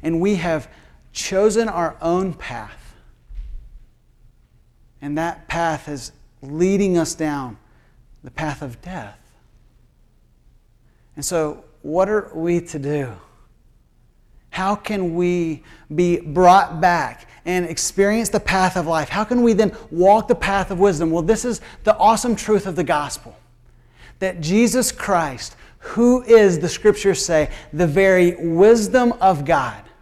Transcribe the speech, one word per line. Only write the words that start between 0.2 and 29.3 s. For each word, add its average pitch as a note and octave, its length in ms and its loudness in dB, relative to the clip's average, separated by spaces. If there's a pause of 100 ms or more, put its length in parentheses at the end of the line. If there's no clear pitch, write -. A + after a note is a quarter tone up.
we G3+ 140 0
have E3 340 -4 (420)
chosen G#3+ 560 0
our E3+ 340 -4
own F3+ 320 -2
path. - 640 -16 (2000)
And D3 160 -8
that E3 320 -8
path E3 400 -4
is C#3 240 -12 (280)
leading F3+ 560 0
us D#3 160 -2
down C#3 440 -6 (680)
the C3+ 80 -20
path D3+ 300 -8
of B2 200 -14
death. C#3 360 -14 (2000)
And C#3+ 80 -10
so, D#3 400 -4 (160)
what F3 260 0
are G#3 260 -2
we E3+ 280 -2
to E3 180 -12
do? C#3 320 -4 (1400)
How F#3+ 240 -4
can F#3+ 400 -4
we F3 480 -2 (300)
be F3 260 2
brought F3+ 600 4
back E3 480 -2 (180)
and F3+ 200 -2
experience G3+ 640 -2
the G#3+ 100 0
path F#3 380 0
of E3 80 -2
life? D#3+ 240 -2
How G#3 140 -2
can B3 180 0
we A#3 120 4
then G3 220 2 (140)
walk F#3+ 380 4
the - 80 2
path G3 360 -2
of F3 80 -6
wisdom? E3+ 300 2
Well, E3 140 -2
this G#3+ 220 0
is A#3+ 160 -4 (220)
the G#3+ 140 2
awesome A3 380 2
truth G3+ 320 -2
of E3+ 80 -8
the E3+ 80 -2
gospel, D3 520 -6 (840)
that F#3 220 -4
Jesus G#3+ 500 2
Christ, D#3+ 640 -4 (240)
who A#3+ 440 2
is, G#3+ 360 6
the E3 100 -2
scriptures - 560 0
say, D#3 240 0 (240)
the E3 140 0
very F3+ 480 4
wisdom G#3+ 800 4
of F3+ 320 2